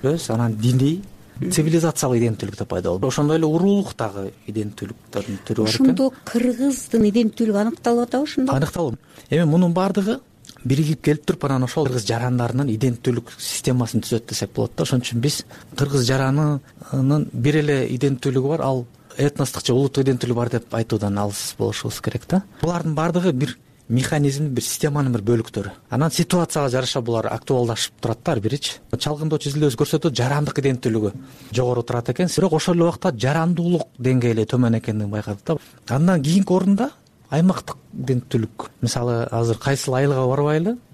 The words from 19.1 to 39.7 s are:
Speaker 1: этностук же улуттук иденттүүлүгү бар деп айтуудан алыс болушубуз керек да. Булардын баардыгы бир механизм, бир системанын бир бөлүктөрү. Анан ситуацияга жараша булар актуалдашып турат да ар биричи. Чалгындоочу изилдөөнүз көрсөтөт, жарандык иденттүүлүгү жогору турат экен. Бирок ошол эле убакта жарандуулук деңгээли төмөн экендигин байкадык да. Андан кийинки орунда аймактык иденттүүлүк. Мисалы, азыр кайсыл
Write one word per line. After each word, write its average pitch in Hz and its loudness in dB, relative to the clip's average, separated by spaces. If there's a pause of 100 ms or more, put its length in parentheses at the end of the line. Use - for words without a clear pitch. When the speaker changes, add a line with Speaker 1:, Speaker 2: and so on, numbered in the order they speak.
Speaker 1:
этностук 143 -2
же 127 2
улуттук 135 2
иденттүүлүгү 123 0
бар 120 0
деп 117 -4
айтуудан 110 0
алыс 101 -4
болушубуз 110 -4
керек - -6
да. 190 2 (180)
Булардын 160 -2
баардыгы 170 0
бир 127 -2 (320)
механизм, 139 0
бир 120 -2
системанын 143 0
бир 104 -2
бөлүктөрү. 110 0 (180)
Анан 147 0
ситуацияга 165 0
жараша 127 -2
булар 113 0
актуалдашып 120 -2
турат 117 -4
да 165 0
ар 113 -2
биричи. 110 -4 (160)
Чалгындоочу 151 -2
изилдөөнүз 143 0
көрсөтөт, 151 0
жарандык 139 0
иденттүүлүгү 113 0 (460)
жогору 123 0
турат 120 -2
экен. 180 0
Бирок 175 2
ошол 175 2
эле 170 4
убакта 170 0
жарандуулук 165 0 (100)
деңгээли 120 2
төмөн 120 4
экендигин 107 -2
байкадык 104 -6
да. 165 0 (320)
Андан 160 4
кийинки 185 2
орунда 196 2 (380)
аймактык 170 2 (200)
иденттүүлүк. 123 -2 (120)
Мисалы, 120 0
азыр 117 0
кайсыл 135 0